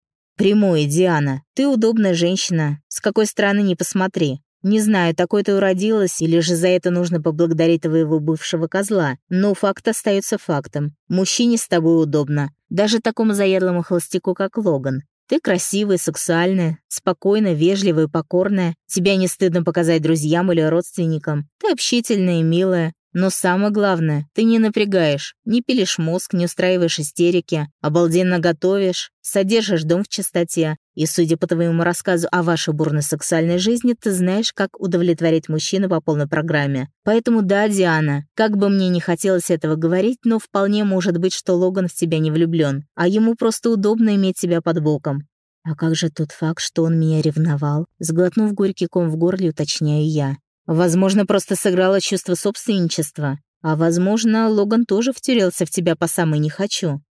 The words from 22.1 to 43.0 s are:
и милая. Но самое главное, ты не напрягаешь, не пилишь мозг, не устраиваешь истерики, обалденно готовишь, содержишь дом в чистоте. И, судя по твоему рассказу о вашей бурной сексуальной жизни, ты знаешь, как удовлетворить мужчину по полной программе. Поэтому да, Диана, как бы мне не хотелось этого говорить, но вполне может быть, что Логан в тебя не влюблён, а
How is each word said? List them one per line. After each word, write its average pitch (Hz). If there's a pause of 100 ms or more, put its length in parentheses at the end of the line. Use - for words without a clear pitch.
и 160
милая. 170 (220)
Но 185
самое 190
главное, 165
ты 220
не 226
напрягаешь, 196 (100)
не 240
пилишь -
мозг, 165
не 175
устраиваешь 180
истерики, 165 (100)
обалденно 175
готовишь, 180 (100)
содержишь 196
дом 170
в -
чистоте. 165 (180)
И, 151
судя 165
по -
твоему 170
рассказу 175
о 180
вашей 165
бурной 151
сексуальной 165
жизни, 233
ты 226
знаешь, 185
как -
удовлетворить 170
мужчину 185
по 165
полной 147
программе. 147 (140)
Поэтому 226
да, 196
Диана, 160
как 214
бы 196
мне 190
не 180
хотелось 180
этого 156
говорить, 185
но 226
вполне 202
может 190
быть, 185
что -
Логан 185
в 170
тебя 165
не 156
влюблён, 156 (100)
а 170